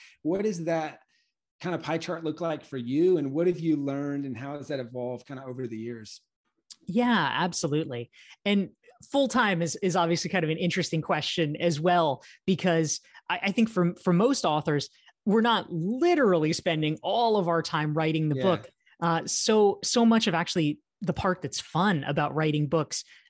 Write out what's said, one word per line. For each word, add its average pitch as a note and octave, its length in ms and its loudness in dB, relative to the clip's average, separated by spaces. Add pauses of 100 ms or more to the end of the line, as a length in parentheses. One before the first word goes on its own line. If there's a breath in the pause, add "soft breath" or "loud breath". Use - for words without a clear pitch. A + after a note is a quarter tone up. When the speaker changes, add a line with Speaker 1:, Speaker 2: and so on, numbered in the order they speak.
(220 loud breath)
Speaker 1:
what F#3+ 200 -2
does F3 220 -2
that D#3 360 -4 (600)
kind F3 140 -4
of D#3+ 80 -6
pie D#3+ 160 -2
chart E3 260 -6
look D#3 160 -6
like D#3+ 240 -4
for C3+ 140 -10
you? D#3 400 2
And C#3 140 -4
what E3+ 160 0
have E3 120 0
you D#3+ 160 2
learned, C#3+ 480 -4
and B2+ 120 -8
how C#3 200 -10
has C#3 120 -12
that C#3 120 -4
evolved B2 460 -8
kind C3+ 140 -14
of C3+ 60 -16
over B2+ 200 -8
the A2 100 -10
years? A2 460 -12 (640)
Speaker 2:
Yeah, G3+ 480 2
absolutely. D3 760 -2 (360 loud breath)
And G3+ 240 2 (400)
full-time A#3 500 2
is, E3+ 160 -2
is F3+ 200 0
obviously E3+ 340 0
kind F3+ 140 0
of D#3 60 0
an D#3+ 60 -2
interesting E3+ 460 -2
question D3+ 540 -2
as E3 220 0
well, E3 440 2 (240 loud breath)
because E3 540 0 (280 loud breath)
I, F3+ 140 -4
I G3 100 -2
think A3+ 160 2
for, F3 340 0
for F3+ 120 2
most A3+ 320 2
authors, D3+ 420 0 (380 soft breath)
we're A3 160 4
not A3 280 0
literally F#3+ 840 2
spending D#3 480 0
all A3 340 2
of F3 120 2
our E3 120 2
time D3+ 320 -2
writing D#3+ 380 0
the C#3 60 0
Speaker 1:
Yeah. B2+ 60 -2
Speaker 2:
book. D#3+ 280 0 (320 soft breath)
Uh, E3 240 0
so, G#3 560 2
so A#3 240 2
much A3+ 220 4
of E3+ 60 2
actually D#3+ 440 0 (240)
the F3+ 100 0
part F3+ 300 -2
that's - 180 -8
fun E3+ 440 0
about C#3+ 300 -2
writing D3+ 320 0
books. D3+ 380 -2 (260 loud breath)